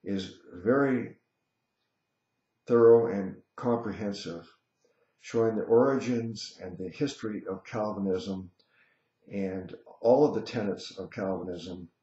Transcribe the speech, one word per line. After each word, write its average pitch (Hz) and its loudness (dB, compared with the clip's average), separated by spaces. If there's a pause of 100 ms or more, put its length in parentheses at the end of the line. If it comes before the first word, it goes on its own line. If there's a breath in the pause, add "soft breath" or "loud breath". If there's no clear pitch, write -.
is 95 -6 (160)
very 123 0 (1500)
thorough 117 8
and 98 -4 (220)
comprehensive, 101 -6 (720)
showing 113 0
the 101 -4
origins 117 2
and 92 -12
the 92 -8
history 110 -6
of 98 -8
Calvinism 98 -4 (800)
and 95 -8 (240)
all 131 6
of - 0
the - -4
tenets 101 -6
of 92 -12
Calvinism 90 -8 (140)